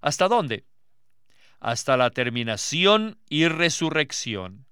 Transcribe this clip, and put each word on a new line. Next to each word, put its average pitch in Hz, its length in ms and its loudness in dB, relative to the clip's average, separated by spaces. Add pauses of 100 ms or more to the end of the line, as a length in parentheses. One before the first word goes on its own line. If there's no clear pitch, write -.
¿hasta 147 280 0
dónde? 160 360 0 (960)
Hasta 120 360 0
la 123 140 4
terminación 131 1080 0 (100)
y 156 200 2
resurrección. 147 1200 -2